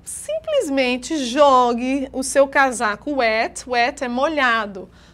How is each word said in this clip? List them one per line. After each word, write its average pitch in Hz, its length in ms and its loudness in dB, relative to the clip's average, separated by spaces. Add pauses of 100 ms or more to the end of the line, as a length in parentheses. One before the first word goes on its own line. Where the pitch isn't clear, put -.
simplesmente 294 1200 -2
jogue 254 880 2
o 262 100 -6
seu 277 260 2
casaco 262 680 0
wet, 226 520 -2
wet 247 360 0
é 247 40 -4
molhado, 240 800 0 (260)